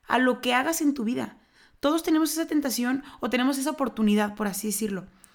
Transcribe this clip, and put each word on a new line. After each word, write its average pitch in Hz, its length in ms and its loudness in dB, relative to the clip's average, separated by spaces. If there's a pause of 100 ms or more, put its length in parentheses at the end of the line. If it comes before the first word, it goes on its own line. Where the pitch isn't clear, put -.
a 240 120 2
lo 247 220 2
que 247 140 0
hagas 302 260 0
en 285 140 2
tu 262 80 -6
vida. 233 380 -4 (400)
Todos 320 240 2
tenemos 311 260 2
esa 320 160 -2
tentación 269 560 0 (160)
o 247 120 -4
tenemos 254 280 0
esa 269 120 -2
oportunidad, 214 680 0
por 214 100 -2
así 202 220 -4
decirlo. 202 400 -6 (260)